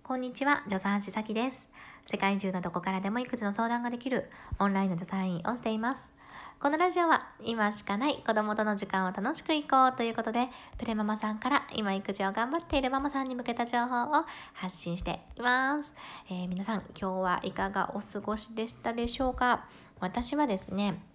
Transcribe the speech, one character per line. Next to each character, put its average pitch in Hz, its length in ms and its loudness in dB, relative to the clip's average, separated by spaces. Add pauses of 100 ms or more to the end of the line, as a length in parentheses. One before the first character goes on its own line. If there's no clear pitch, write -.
こ 262 60 -2
ん 254 80 0
に 254 120 -4
ち 269 120 -4
は、 285 200 4
助 202 120 0
産 202 240 2
師 202 100 -8
さ 214 120 0
き 214 100 -4
で 240 160 2
す。 254 80 -10 (480)
世 202 140 -4
界 196 180 4
中 196 140 0
の 185 100 -2
ど 180 80 -2
こ 175 100 -2
か 190 120 -2
ら 190 100 0
で 196 80 -2
も 226 80 0
育 247 200 -2
児 220 60 -4
の 202 100 0
相 233 140 0
談 240 140 0
が 240 80 -2
で 240 80 -4
き 269 100 -6
る 262 220 0 (300)
オ 202 80 4
ン 196 60 4
ラ 196 100 4
イ 196 40 4
ン 185 40 2
の 170 80 0
助 190 100 -6
産 190 220 0
院 170 160 -2
を 233 80 0
し 240 80 -12
て 220 80 0
い 220 80 0
ま 247 160 0
す。 - 120 -14 (520)
こ 285 100 2
の 311 80 4
ラ 359 140 4
ジ 359 100 2
オ 339 60 6
は、 - 220 4 (120)
今 220 300 2
し 208 120 -12
か 202 140 -2
な 277 120 2
い - 140 -2
子 220 120 2
供 214 200 2
と 220 80 2
の 214 120 2
時 196 100 -4
間 190 220 0
を 185 60 0
楽 233 200 -2
し - 80 -8
く 311 140 2
行 294 120 -2
こ 262 200 8
う 254 100 4
と 240 60 0
い 226 80 0
う 226 40 -6
こ 233 60 -2
と 220 100 -2
で、 240 180 0 (280)
プ - 80 -6
レ 226 80 0
マ 214 100 0
マ 214 140 0
さ 214 160 -2
ん 214 60 -6
か 254 100 -2
ら 285 240 4
今 202 220 0
育 202 180 -2
児 196 100 -2
を 190 80 2
頑 233 200 0
張 330 80 0
っ - 20 -2
て 311 160 0
い 269 60 4
る 254 80 2
マ 269 80 2
マ 285 100 0
さ 269 140 0
ん 262 40 -4
に 262 60 -4
向 247 120 -6
け 233 100 -2
た 233 100 0
情 240 220 2
報 240 160 0 (160)
を 320 60 2 (280)
発 - 240 -6
信 175 220 -4
し - 20 -6
て - 200 -4 (160)
い - 40 -8
ま 262 400 4
す。 285 100 -12 (380)
え 190 40 -4
ー、 180 160 -2
皆 185 140 -2
さ 214 140 0
ん、 185 120 -4
今 196 200 -4
日 - 20 0 (100)
は 180 200 2
い 190 100 -4
か 196 200 0
が 196 240 -2
お 208 40 -2
過 208 200 -8
ご 214 180 -2
し - 160 -10
で 220 140 -2
し - 80 -12
た 233 180 -4
で 233 140 0
し 240 140 -4
ょ 254 100 2
う - 20 -6
か？ 247 320 2 (340)
私 240 360 -2
は 294 100 4
で 196 140 0
す - 80 -10
ね 196 340 -2 (140)